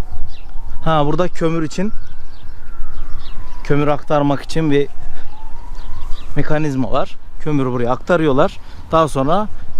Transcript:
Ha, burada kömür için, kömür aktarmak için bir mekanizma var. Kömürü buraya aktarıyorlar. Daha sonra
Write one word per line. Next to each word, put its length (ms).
Ha, 220
burada 220
kömür 360
için, 300
kömür 240
aktarmak 540
için 300
bir 160
mekanizma 560
var. 260
Kömürü 300
buraya 200
aktarıyorlar. 680
Daha 160
sonra 400